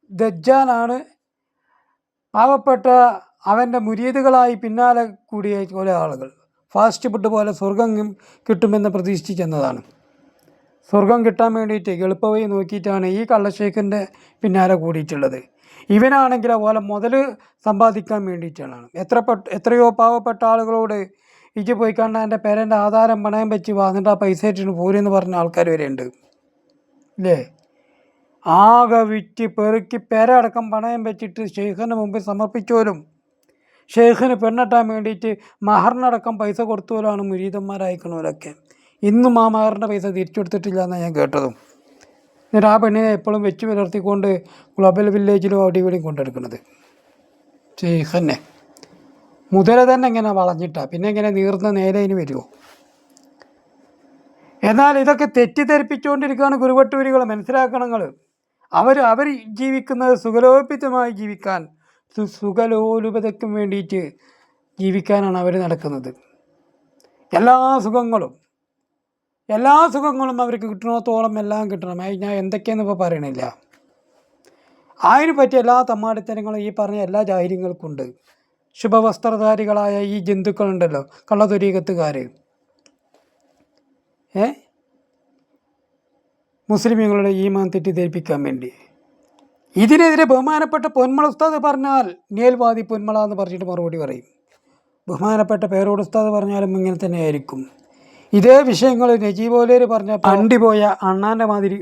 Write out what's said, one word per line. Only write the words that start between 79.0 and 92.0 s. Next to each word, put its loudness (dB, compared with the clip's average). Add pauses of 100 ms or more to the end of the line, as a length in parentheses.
ഈ -4 (120)
ജന്തുക്കളുണ്ടല്ലോ, -2 (260)
കള്ളത്വരീകത്തുകാർ, 0 (2250)
ഏ, 0 (2250)
മുസ്ലിമീങ്ങളുടെ 2 (120)
ഈമാൻ 0
തെറ്റിദ്ധരിപ്പിക്കാൻ -4
വേണ്ടി. -10 (1080)
ഇതിനെതിരെ 6
ബഹുമാനപ്പെട്ട 2 (100)
പൊന്മള 2
ഉസ്താദ് 0
പറഞ്ഞാൽ 0 (300)